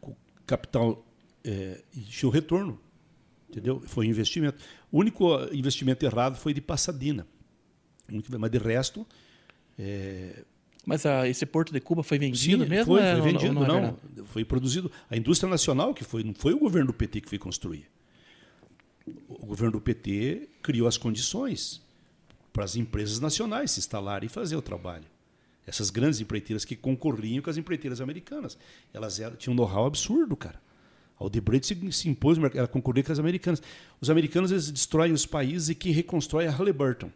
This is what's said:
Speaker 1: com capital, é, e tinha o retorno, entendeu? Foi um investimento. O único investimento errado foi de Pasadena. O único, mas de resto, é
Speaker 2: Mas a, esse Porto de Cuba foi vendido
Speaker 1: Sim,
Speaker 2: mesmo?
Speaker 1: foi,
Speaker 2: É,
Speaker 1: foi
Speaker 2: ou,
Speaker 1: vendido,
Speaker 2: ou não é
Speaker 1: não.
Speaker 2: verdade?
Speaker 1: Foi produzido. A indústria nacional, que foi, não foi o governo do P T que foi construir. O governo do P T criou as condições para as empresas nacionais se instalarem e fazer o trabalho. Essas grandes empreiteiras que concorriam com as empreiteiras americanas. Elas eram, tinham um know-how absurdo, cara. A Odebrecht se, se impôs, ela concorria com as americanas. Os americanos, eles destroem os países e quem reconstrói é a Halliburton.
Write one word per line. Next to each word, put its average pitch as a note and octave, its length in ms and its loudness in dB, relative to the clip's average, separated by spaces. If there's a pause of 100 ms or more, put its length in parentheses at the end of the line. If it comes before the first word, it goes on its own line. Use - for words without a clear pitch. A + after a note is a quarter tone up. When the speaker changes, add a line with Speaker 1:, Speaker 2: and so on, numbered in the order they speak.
Speaker 1:
com - 140 -16 (320)
capital, A#2 580 0 (400)
é, G2 360 -6 (160)
e C3 40 -12
tinha A2+ 280 -2
o A2 40 2
retorno, D#3+ 460 0 (720)
entendeu? B2 360 -4
Foi A2+ 200 0
um A2+ 40 2
investimento. C3+ 480 0 (320)
O C#3+ 80 4
único G3+ 300 4 (240)
investimento C3 520 0
errado B2 320 2
foi D3 180 -2
de C#3 60 -2
Pasadena. C#3 680 -2 (840)
O - 60 -12
único, A2+ 240 -6
mas A2 120 0
de A#2+ 80 2
resto, A#2 480 0 (720)
é F#2+ 640 -8 (440)
Speaker 2:
Mas D#3 200 0
a, C3 220 2
esse B2+ 180 -2
Porto D#3+ 260 0
de C#3+ 80 0
Cuba E3 220 0
foi D3 160 0
vendido C#3+ 460 4
Speaker 1:
Sim, E3+ 60 -2
Speaker 2:
mesmo? G#3 240 2
Speaker 1:
foi, G#3 80 8
Speaker 2:
É, F#3 100 6
Speaker 1:
foi E3 80 4
Speaker 2:
ou, D#3 60 2
Speaker 1:
vendido, C#3 220 4
Speaker 2:
ou C#3 60 2
não C#3+ 100 4
é C3+ 40 4
Speaker 1:
não. G3 120 4
Speaker 2:
verdade? - 180 -2 (280)
Speaker 1:
Foi A2 180 -4
produzido. C3 460 0 (200)
A A#2 60 -2
indústria D#3+ 320 2
nacional, E3 460 2
que - 100 -10
foi, A2+ 180 -6
não A2 120 -4
foi D3+ 180 2
o C#4 60 2
governo F3 300 4
do A#2+ 60 0
P - 120 0
T G#2+ 140 -6
que - 80 -18
foi G#2 100 -4
construir. E2+ 480 -8 (1400)
O - 180 -14
governo G#2+ 260 0
do G#2+ 80 -2
P A2 140 0
T B2+ 540 -4 (140)
criou A#2 260 2
as A2+ 80 0
condições E3+ 840 -4 (680)
para G2+ 120 -4
as F#2+ 120 -6
empresas G#2+ 440 -2
nacionais G#3+ 520 -2
se - 80 -2
instalarem G2+ 460 -6
e A#2 40 -8
fazer F3 260 -6
o C#3 60 -4
trabalho. F2 420 -10 (640)
Essas G2+ 240 -4
grandes A#2 300 0
empreiteiras G#2+ 440 -6
que A#2 120 -10
concorriam B2+ 680 -2
com E3+ 80 -8
as D3+ 60 -4
empreiteiras C#3+ 440 -6
americanas. F3 560 -10 (360)
Elas G#2 260 -8
eram, A#2 180 -10
tinham B2 180 -2
um - 20 4
know-how A2 300 4
absurdo, G#3 500 0
cara. - 240 -12 (580)
A G2 60 -6
Odebrecht G#2+ 420 2
se, F#3 260 -4
se - 160 -2
impôs, D3 300 4 (160)
ela B2 140 0
concorria B2+ 340 2
com C#3 100 -2
as C#3+ 60 0
americanas. E3 440 0 (380)
Os B2+ 100 0
americanos, E3 420 4
eles D#3 180 0
destroem D#3+ 420 2
os D3 120 2
países D#3 460 -2
e E3 40 0
quem F3 180 0
reconstrói E3 520 0
é E3 40 0
a - 20 0
Halliburton. C#3 640 0